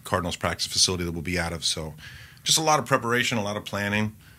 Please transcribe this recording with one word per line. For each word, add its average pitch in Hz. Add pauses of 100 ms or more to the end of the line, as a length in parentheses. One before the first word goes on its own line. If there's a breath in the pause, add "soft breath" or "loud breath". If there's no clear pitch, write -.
Cardinals 90
practice -
facility 90
that 85
we'll 82
be 87
out 85
of. 80
So 78 (500 loud breath)
just -
a 160
lot 151
of 135
preparation, 120
a 104
lot 101
of 104
planning. 104 (240 soft breath)